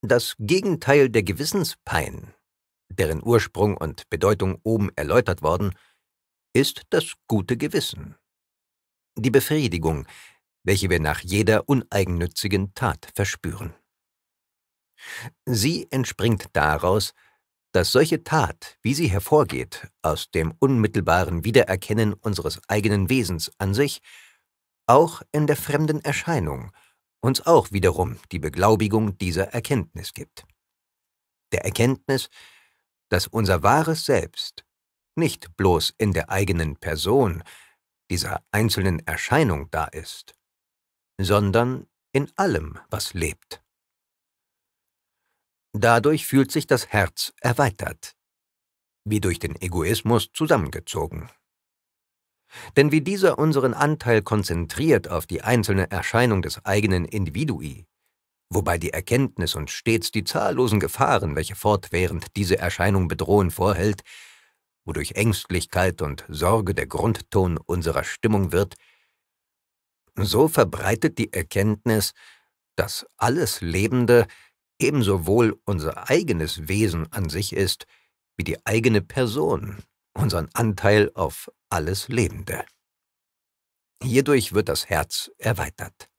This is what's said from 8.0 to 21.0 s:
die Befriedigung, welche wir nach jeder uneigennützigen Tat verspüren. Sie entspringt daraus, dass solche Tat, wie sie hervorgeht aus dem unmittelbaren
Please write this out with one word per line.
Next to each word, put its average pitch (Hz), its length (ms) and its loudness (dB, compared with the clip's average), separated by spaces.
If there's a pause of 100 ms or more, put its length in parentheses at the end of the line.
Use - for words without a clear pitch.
die 117 140 0
Befriedigung, 90 760 0 (560)
welche 95 260 2
wir 90 100 2
nach 76 200 0
jeder 101 500 2
uneigennützigen 95 1040 -2
Tat - 400 -4
verspüren. 82 600 -6 (1700)
Sie 127 460 0
entspringt 120 600 -2
daraus, 78 600 2 (580)
dass 90 200 2
solche 156 320 2
Tat, - 580 -2
wie 127 140 -2
sie 156 120 0
hervorgeht 98 800 0 (140)
aus 78 300 -4
dem 80 260 -2
unmittelbaren 90 880 0